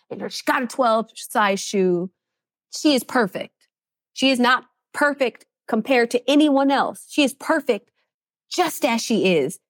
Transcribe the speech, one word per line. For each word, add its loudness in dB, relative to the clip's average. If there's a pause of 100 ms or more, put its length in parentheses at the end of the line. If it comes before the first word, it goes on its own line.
(100)
and -12
her, -8
she's -12
got -2
a -4
twelve 0
size -2
shoe. -2 (680)
She 2
is -2
perfect. -4 (580)
She 0
is 0
not 2 (260)
perfect -2 (200)
compared 0
to -2
anyone 4
else. -2
She 0
is 2
perfect -2 (600)
just -2
as 0
she 2
is. -2